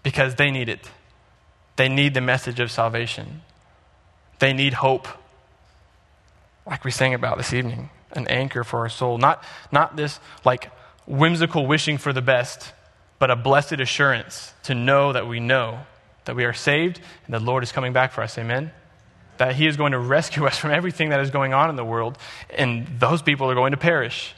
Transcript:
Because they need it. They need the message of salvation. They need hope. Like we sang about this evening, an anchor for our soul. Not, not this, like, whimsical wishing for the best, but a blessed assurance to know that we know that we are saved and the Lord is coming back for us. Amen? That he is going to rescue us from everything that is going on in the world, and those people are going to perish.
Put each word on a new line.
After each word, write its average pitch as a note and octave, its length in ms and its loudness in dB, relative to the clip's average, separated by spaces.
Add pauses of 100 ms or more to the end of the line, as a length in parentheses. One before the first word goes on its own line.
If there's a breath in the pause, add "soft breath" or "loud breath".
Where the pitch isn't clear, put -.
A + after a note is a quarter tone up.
Because C3 340 0
they C#3+ 160 2
need B2 180 -4
it. - 200 -10 (840)
They C3 140 4
need C#3 240 2
the C3 80 2
message B2+ 380 0
of A#2+ 120 -2
salvation. A#2 680 -4 (1000)
They C3+ 140 4
need C3+ 200 0
hope. C3+ 340 0 (1600)
Like D3 180 -10
we B2+ 80 -4
sang C3 220 0
about - 240 -2
this - 160 -4
evening, B2 360 -4 (220)
an B2+ 160 -6
anchor B2+ 360 -2
for A#2 160 -4
our A2+ 100 -4
soul. A#2+ 280 -2
Not, C3+ 260 2 (280 loud breath)
not D#3 240 2
this, D3+ 240 -6 (240 loud breath)
like, B2+ 280 0 (340 loud breath)
whimsical D#3+ 640 2
wishing D3 300 0
for C#3+ 140 -4
the C3 100 -2
best, B2 500 0 (480)
but C3 100 4
a B2 60 4
blessed C#3 440 2
assurance - 760 -2 (100)
to C#3 100 -4
know C#3 400 4
that A#2+ 140 -2
we A#2 120 -6
know A#2+ 400 0 (460)
that B2 100 -6
we B2 80 0
are A#2+ 100 0
saved E3 460 0 (260 loud breath)
and A#2+ 100 -8
the A2+ 40 -2
Lord B2 240 0
is A#2+ 80 -8
coming B2+ 220 -4
back B2+ 180 4
for A2 120 -6
us. A2 140 -8
Amen? A#2+ 340 -4 (680)
That C3 180 2
he D#3 120 4
is D3 100 0
going D3 140 2
to B2+ 80 0
rescue C#3+ 480 0
us - 100 0
from D3+ 140 -2
everything E3 380 0
that C#3 100 2
is C#3 100 0
going C3+ 240 0
on D3+ 160 4
in D3+ 60 -6
the A#2+ 100 -6
world, A2+ 320 -4 (320 loud breath)
and B2 380 -2 (120)
those D3 220 2
people C3+ 300 0
are - 20 2
going B2+ 180 2
to C#3+ 60 -2
perish. D#3 600 0